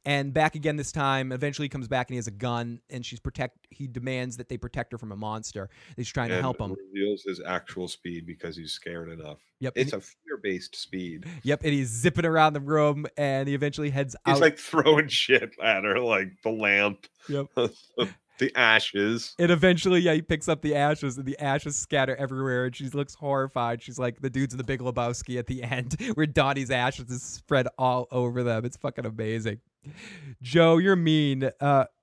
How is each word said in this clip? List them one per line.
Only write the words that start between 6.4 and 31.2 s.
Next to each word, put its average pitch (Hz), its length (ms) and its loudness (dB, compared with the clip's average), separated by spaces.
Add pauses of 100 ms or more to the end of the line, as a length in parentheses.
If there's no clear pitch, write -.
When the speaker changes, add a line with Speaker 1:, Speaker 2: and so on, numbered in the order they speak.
Speaker 1:
help 127 180 -4
him. 98 140 -6
Speaker 2:
reveals 98 480 -4
his 92 180 -6
actual 90 480 -6
speed 85 380 -10
because 85 320 -12
he's 78 140 -12
scared 85 400 -10
enough. 76 260 -14 (220)
Speaker 1:
Yep. 127 160 -6
Speaker 2:
It's 131 180 0
Speaker 1:
And 98 80 -6
Speaker 2:
a - 40 -16
fear-based - 720 -8
speed. 90 500 -10 (180)
Speaker 1:
Yep, 143 200 0
and 151 100 2
he's 135 160 0
zipping 131 360 0
around 156 280 4
the 147 80 -4
room, 147 440 2 (100)
and 139 320 0
he 143 80 0
eventually 147 360 -2
heads 139 240 -2 (100)
Speaker 2:
He's, 139 100 4
Speaker 1:
out. 139 60 4
Speaker 2:
like, 156 160 6
throwing 151 500 4
<laughs> - 0 -
shit 123 440 2 (100)
at 101 220 2
her, 104 160 2
like 104 300 2 (140)
the 110 60 -2
lamp. 104 560 2 (240)
Speaker 1:
Yep. 139 260 -4
Speaker 2:
<laughs> 120 120 2 (720)
The 131 160 0
ashes. 110 840 2
Speaker 1:
And 175 100 6
eventually, 175 500 4
yeah, 175 140 4
he 160 80 2
picks 160 260 -4
up 156 140 0
the 147 140 0
ashes, 143 420 0
and 135 80 -8
the 139 140 -4
ashes 143 360 -2
scatter 131 420 0
everywhere, 131 480 -2
and 127 100 -4
she 139 140 -8
looks 143 260 -6
horrified. 135 680 -2
She's 123 160 -14
like, 123 240 -4
"The 135 80 -4
dudes 131 240 -2
in 127 60 -6
The 127 40 -4
Big 131 160 -4
Lebowski 123 600 -4
at 117 80 -6
the 127 160 -6
<laughs> - 0 -
end, 127 320 -4 (180)
where 151 140 2
Donnie's 135 420 2
ashes 127 400 0
is 123 140 -8
spread - 440 0 (120)
all 127 320 2
over 123 320 0
them." 113 200 0
It's 127 140 -6
fucking 131 300 -6
amazing. 110 520 -4 (800)
Joe, 165 380 6
you're 190 180 6
mean. 151 540 4 (100)